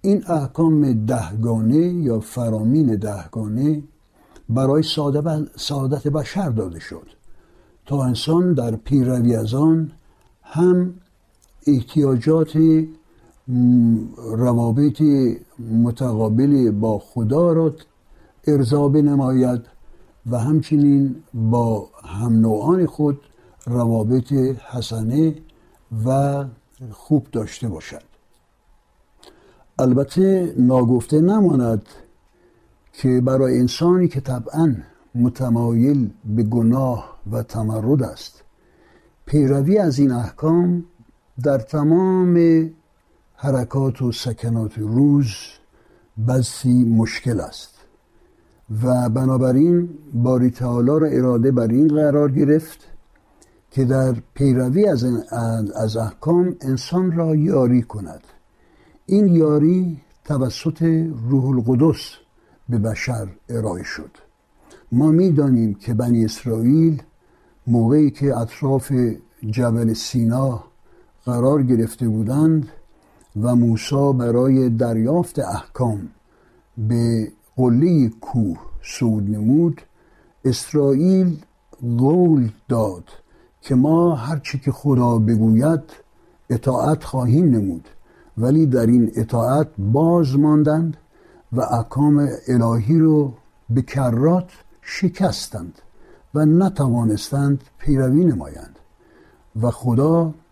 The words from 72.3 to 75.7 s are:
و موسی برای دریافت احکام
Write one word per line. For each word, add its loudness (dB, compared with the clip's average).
و 2
موسی 2
برای 2
دریافت -2
احکام -6